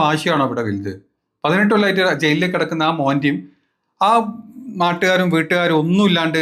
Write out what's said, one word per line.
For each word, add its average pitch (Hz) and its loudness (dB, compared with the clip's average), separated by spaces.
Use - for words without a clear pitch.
വാശിയാണോ 151 0
ഇവിടെ 120 -4
വലുത്? 101 -4
പതിനെട്ട് 196 2
കൊല്ലമായിട്ട് 185 0
ജയിലിൽ 165 0
കിടക്കുന്ന 160 -2
ആ 156 2
മോൻ്റെയും 143 0
ആ 196 2
നാട്ടുകാരും 180 2
വീട്ടുകാരും 165 0
ഒന്നും 175 2
ഇല്ലാണ്ട് 165 0